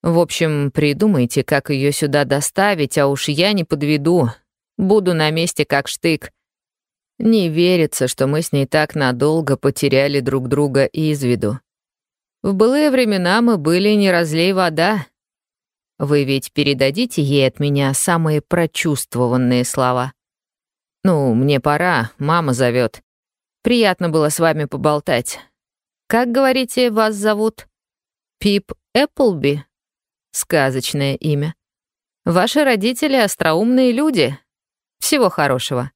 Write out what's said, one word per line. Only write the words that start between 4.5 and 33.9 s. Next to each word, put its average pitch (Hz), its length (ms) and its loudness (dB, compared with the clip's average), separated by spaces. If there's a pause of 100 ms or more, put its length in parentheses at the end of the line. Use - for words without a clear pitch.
Буду 190 360 2
на 156 160 0
месте 160 360 -2
как 139 220 -2
штык. - 440 -4 (880)
Не 220 300 2
верится, 165 580 0
что 135 200 -2
мы 151 140 0
с - 120 -6
ней 139 120 0
так 151 300 -2
надолго 139 640 0
потеряли 139 640 0
друг 131 260 -2
друга 139 380 0
из 151 360 -4
виду. 120 380 -2 (840)
В 196 120 -2
былые 262 360 2
времена 214 520 0
мы 233 160 2
были 175 320 0
не 202 200 2
разлей 170 440 0
вода. 175 520 0 (920)
Вы 143 260 0
ведь 135 300 -4
передадите 143 680 0
ей 139 240 2
от - 140 -2
меня 143 340 0
самые 160 480 0
прочувствованные 127 1200 -2
слова? 127 480 -2 (920)
Ну, 143 300 2
мне 135 260 2
пора, 151 580 0
мама 151 360 0
зовёт. 120 480 0 (600)
Приятно 220 440 0
было 151 220 0
с 151 100 -6
вами 156 240 0
поболтать. 147 800 -4 (680)
Как, 240 240 0
говорите, 262 580 0
вас 220 260 0
зовут? 214 520 -2 (720)
Пип 202 320 0 (220)
Эпплби? 165 720 0 (680)
Сказочное 139 840 -2
имя. 151 380 -2 (680)
Ваши 185 400 0
родители 254 540 0
остроумные 226 720 2